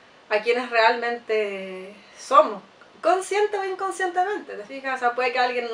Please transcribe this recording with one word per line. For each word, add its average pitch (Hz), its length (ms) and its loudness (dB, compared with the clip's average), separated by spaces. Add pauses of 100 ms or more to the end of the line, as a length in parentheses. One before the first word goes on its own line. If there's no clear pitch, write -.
(300)
a 208 120 2
quienes 240 280 0
realmente 214 1200 0 (240)
somos, 247 440 4 (400)
consciente 381 560 2
o 392 60 -4
inconscientemente, 370 920 -4
¿te 202 100 -12
fijas? 269 320 -6
O - 20 -4
sea, 240 160 0
puede 247 180 0
que 254 60 -2
alguien 247 360 0